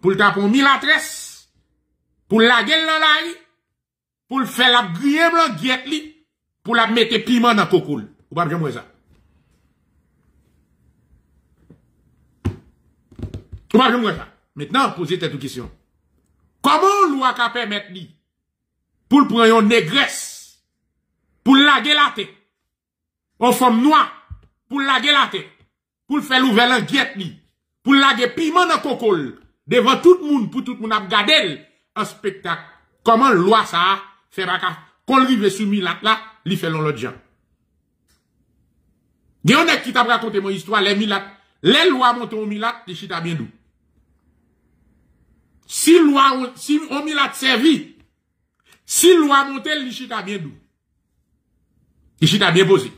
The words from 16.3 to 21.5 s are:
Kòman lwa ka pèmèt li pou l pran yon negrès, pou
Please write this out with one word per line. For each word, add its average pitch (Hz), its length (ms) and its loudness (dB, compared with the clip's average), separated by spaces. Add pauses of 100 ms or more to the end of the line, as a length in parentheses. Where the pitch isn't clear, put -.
Kòman 370 480 2
lwa 254 240 -2
ka 233 160 -2
pèmèt 208 400 -8
li 180 140 -18 (1000)
pou 285 160 6
l 214 80 2
pran 226 220 4
yon 220 180 4
negrès, 226 460 0 (1300)
pou 269 80 6